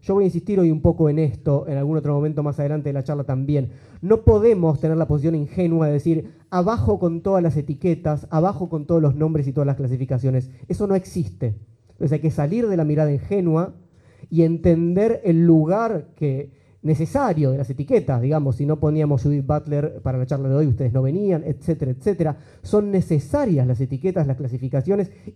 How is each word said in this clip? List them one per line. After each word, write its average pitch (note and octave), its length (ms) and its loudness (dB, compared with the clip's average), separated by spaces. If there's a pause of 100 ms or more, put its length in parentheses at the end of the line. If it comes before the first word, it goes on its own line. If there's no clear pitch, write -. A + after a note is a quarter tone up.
yo F#3+ 140 -2
voy G3+ 80 4
a - 20 4
insistir F3+ 340 0
hoy E3+ 120 4
un D#3 100 0
poco E3 300 2
en D3 80 0
esto, D3 480 -2
en C#3+ 100 -4
algún C#3+ 180 -2
otro D3 160 -2
momento D3 300 -2
más D3 180 -4
adelante C#3+ 300 -4
de C#3 40 -4
la C#3 100 -4
charla C#3+ 200 -4
también. C3+ 460 -2 (320)
No A3 220 2
podemos G#3 560 4
tener D#3+ 180 0
la D#3+ 100 0
posición D3 280 0
ingenua E3 500 0
de D3 80 2
decir, D#3+ 380 0 (180)
"Abajo G3 480 2
con E3+ 240 -2
todas F#3+ 220 2
las D#3+ 120 2
etiquetas, D3+ 760 -2
abajo F3+ 360 0
con D#3 200 -6
todos E3+ 120 2
los C#3+ 140 4
nombres D3+ 340 0
y C3+ 60 -4
todas C#3+ 140 0
las C#3 80 0
clasificaciones". C3 760 -2 (180)
Eso F#3 200 -2
no G3 80 2
existe. D3 580 -4 (360)
Entonces D#3 240 -2
hay D3+ 60 0
que D3+ 120 0
salir F#3+ 360 -2
de F#3+ 100 0
la E3 60 2
mirada D3+ 300 2
ingenua F3 640 0 (520)
y E3 140 2
entender E3+ 800 2
el E3+ 220 4
lugar E3+ 680 2
que, C#3+ 380 -4 (280)
necesario D#3 680 0
de C3 80 -2
las C3+ 100 -6
etiquetas, C#3 540 0
digamos, C#3+ 320 0
si C#3+ 100 -4
no D3 140 -2
poníamos D3+ 420 0
Judith D3 240 0
Butler D3 560 -4
para C3 160 -4
la B2+ 80 -2
charla C#3 240 -4
de C3 60 2
hoy, D#3 100 2
ustedes B2 280 0
no C3 100 0
venían, E3+ 400 0
etcétera, D#3 480 -4
etcétera. D#3+ 460 -2 (260)
Son G#3 260 0
necesarias F3 800 0
las B2 140 -2
etiquetas, D3+ 440 -2
las C3 120 -4
clasificaciones C#3 760 -2 (240)